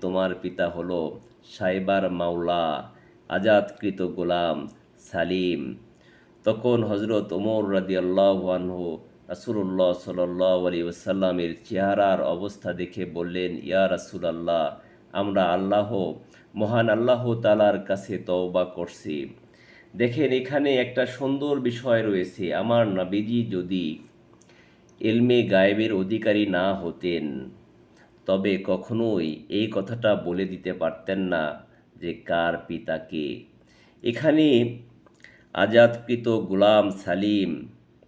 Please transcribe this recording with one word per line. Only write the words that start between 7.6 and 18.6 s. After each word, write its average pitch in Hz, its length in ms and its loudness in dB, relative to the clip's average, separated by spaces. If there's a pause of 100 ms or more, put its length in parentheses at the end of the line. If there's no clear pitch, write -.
রাদিয়াল্লাহু 92 760 2
আনহু 90 480 -4 (300)
রাসূলুল্লাহ 92 640 0
সাল্লাল্লাহু 90 760 0
আলাইহি 85 160 -2
ওয়াসাল্লামের 87 720 -2 (100)
চেহারার 98 560 2
অবস্থা 87 520 -4
দেখে 87 320 -6
বললেন, 87 580 -4
"ইয়া 95 240 2
রাসূলাল্লাহ, 85 920 -2 (360)
আমরা 98 280 0
আল্লাহ, 95 720 0 (420)
মহান 113 340 2
আল্লাহ 117 520 2
তাআলার 104 380 4
কাছে 98 380 -4
তওবা 90 480 0